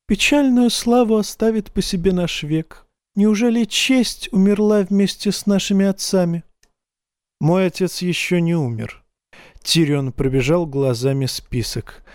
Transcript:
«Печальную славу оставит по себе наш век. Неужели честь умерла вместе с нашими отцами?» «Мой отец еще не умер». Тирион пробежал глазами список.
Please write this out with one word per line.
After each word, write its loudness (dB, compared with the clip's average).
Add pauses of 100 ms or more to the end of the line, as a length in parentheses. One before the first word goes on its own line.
«Печальную 2
славу 2
оставит -2
по -4
себе 0
наш -4
век. -6 (280)
Неужели 2
честь -2
умерла 4
вместе 0
с -4
нашими 2
отцами?» -2 (960)
«Мой 2
отец -4
еще 0
не 0
умер». -4 (600)
Тирион 0
пробежал 0
глазами -2
список. -8 (120)